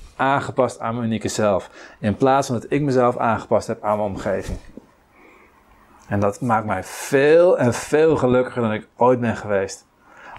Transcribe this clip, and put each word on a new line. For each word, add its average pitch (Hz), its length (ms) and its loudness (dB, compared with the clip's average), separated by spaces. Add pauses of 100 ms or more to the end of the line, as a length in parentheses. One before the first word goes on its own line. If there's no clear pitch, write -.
(160)
aangepast 131 640 -2
aan 113 160 -6
mijn 120 100 -6
unieke 113 220 -2
zelf. 101 420 0 (300)
In 101 160 -2
plaats 135 320 2
van 120 120 -2
dat - 120 -8
ik 143 100 0
mezelf 127 360 2
aangepast 110 500 -2
heb 110 160 -8
aan 107 140 0
mijn 104 120 -2
omgeving. 95 480 -6 (1500)
En 104 120 -4
dat 101 220 -2
maakt 110 240 0
mij 92 180 -4
veel 160 760 4
en 123 160 2
veel 156 440 2
gelukkiger 127 440 0
dan 110 120 -2
ik 107 220 -8
ooit 120 240 4
ben 117 180 -2
geweest. 98 480 -4 (540)